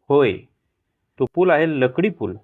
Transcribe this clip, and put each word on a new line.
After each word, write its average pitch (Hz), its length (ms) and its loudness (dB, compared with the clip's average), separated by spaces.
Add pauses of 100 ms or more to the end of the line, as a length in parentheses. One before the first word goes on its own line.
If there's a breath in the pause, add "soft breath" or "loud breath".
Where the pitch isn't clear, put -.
होय, 135 280 2 (840)
तो 135 60 -2 (100)
पूल 180 140 2
आहे 160 200 2
लकडी 143 400 -2
पूल. 104 340 -8